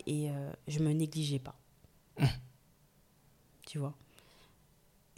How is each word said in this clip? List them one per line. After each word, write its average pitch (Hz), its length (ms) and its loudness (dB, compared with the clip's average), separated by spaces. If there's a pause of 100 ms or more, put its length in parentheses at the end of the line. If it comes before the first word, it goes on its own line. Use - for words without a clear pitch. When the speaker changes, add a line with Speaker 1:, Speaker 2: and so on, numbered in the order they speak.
Speaker 1:
et, 151 240 0
euh, 139 220 -4 (160)
je 147 100 -2
me 156 140 4
négligeais 151 480 0
pas. 131 160 -14 (640)
Speaker 2:
Hmm. 147 80 6 (1400)
Speaker 1:
Tu - 120 -6
vois ? 143 160 -2 (1200)